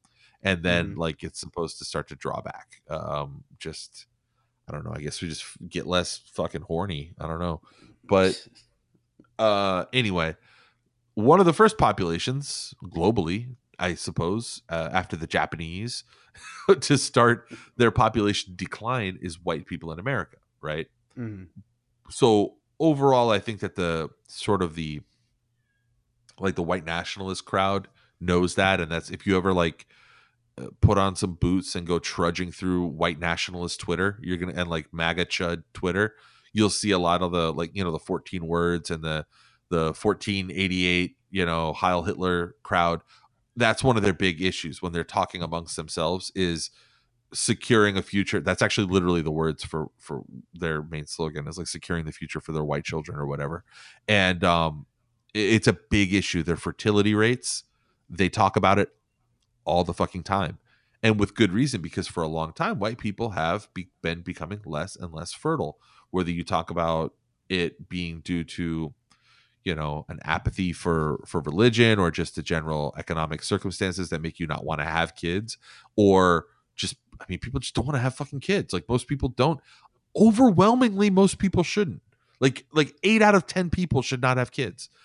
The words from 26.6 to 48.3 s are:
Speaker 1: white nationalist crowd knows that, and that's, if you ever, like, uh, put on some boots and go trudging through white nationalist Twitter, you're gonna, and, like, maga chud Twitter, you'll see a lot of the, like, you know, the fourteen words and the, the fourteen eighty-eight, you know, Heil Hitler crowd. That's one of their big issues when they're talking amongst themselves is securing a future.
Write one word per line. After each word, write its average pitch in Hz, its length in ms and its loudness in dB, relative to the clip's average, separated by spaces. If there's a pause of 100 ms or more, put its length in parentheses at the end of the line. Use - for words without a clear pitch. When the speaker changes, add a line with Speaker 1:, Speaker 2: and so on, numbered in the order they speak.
Speaker 1:
white 85 220 -2
nationalist 87 600 -6
crowd 98 440 0 (320)
knows 90 360 2
that, 95 240 4
and 80 100 -4
that's, 82 200 -6
if 92 160 -10
you 95 100 4
ever, 92 160 4
like, 85 340 0 (720)
uh, 65 80 -12 (140)
put 104 180 6
on 95 180 2
some 92 180 -4
boots 90 400 0
and 85 120 -8
go 85 120 0
trudging 85 540 -2
through 90 340 -2
white 80 320 -2
nationalist 85 640 -4
Twitter, 95 420 -2
you're 90 140 -2
gonna, 87 200 -6
and, 87 120 -2
like, 80 240 -6
maga 82 320 0
chud 85 380 -4 (100)
Twitter, 95 420 -2 (380)
you'll 107 180 4
see 104 200 -2
a 92 80 4
lot 87 240 2
of 87 100 -2
the, 82 200 2
like, 80 220 -4
you 98 100 -4
know, 87 60 -2
the 78 80 -4
fourteen 87 480 -8
words 85 440 0
and 82 120 -6
the, 78 240 -4 (440)
the 80 240 2
fourteen 98 580 -2
eighty-eight, 90 640 0 (140)
you 92 140 -2
know, 82 280 0
Heil 90 300 0
Hitler 87 600 -2
crowd. 85 380 0 (560)
That's 113 280 2
one 127 120 4
of 104 60 0
their 98 100 4
big 87 300 0
issues 87 400 -4
when 87 100 -6
they're 85 120 -4
talking 92 380 -4
amongst 82 340 -8
themselves 85 580 -4
is 87 360 -2 (600)
securing 104 640 2
a 92 60 -2
future. 98 380 -2